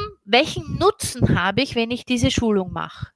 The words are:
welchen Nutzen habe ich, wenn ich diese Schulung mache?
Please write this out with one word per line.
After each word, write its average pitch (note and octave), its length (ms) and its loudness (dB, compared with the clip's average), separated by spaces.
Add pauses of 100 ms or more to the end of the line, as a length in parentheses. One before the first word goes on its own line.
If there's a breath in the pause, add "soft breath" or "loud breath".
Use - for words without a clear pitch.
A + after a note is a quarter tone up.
(240)
welchen C#4+ 540 0
Nutzen - 600 2
habe G3 220 0
ich, C#4 140 -4
wenn A3+ 140 -2
ich A#3+ 140 -6
diese B3+ 260 2
Schulung G3 420 0
mache? D#3+ 440 -10